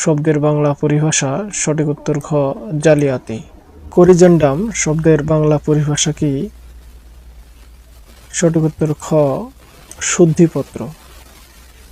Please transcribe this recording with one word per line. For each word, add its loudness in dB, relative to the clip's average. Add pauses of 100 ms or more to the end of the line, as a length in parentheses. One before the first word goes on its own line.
শব্দের 0
বাংলা 0 (100)
পরিভাষা, 0 (320)
সঠিক -2
উত্তর -4 (100)
খ, -16 (560)
জালিয়াতি। 0 (580)
করিজেন্ডাম 6 (240)
শব্দের 2 (100)
বাংলা 2 (100)
পরিভাষা -2
কি? -4 (2000)
সঠিক 0
উত্তর -4 (140)
খ, -14 (1040)
শুদ্ধিপত্র। 0 (1120)